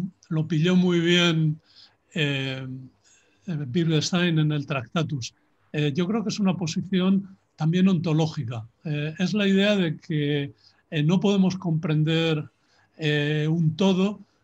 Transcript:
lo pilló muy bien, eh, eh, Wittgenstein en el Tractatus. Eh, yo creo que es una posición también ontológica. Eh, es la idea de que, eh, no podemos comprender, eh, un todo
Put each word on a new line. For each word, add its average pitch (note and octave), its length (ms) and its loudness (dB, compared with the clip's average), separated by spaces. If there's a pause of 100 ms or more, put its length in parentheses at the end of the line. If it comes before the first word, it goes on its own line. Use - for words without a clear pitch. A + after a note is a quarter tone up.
(280)
lo D#3 200 -2
pilló F3 280 2
muy F3+ 240 4
bien, E3 600 2 (540)
eh, C3+ 520 -4 (800)
eh, F#3 60 -6 (220)
Wittgenstein E3 640 0
en D3+ 140 2
el D3 140 -4
Tractatus. C#3 680 -4 (380)
Eh, D3 220 0
yo F3 120 -2
creo G#3+ 160 -2
que A3 80 -6
es - 80 -6
una F#3+ 180 0
posición F#3 800 -2 (200)
también F3 320 2
ontológica. D3+ 800 -2 (180)
Eh, D3+ 340 -6
es F3+ 160 0
la G#3 140 2
idea G3 280 4
de E3+ 200 0
que, D3 560 -2 (380)
eh, D3 120 0
no E3+ 180 4
podemos G3 360 2
comprender, D#3+ 920 0 (500)
eh, D3+ 520 0
un D#3+ 260 0
todo G3 440 2 (240)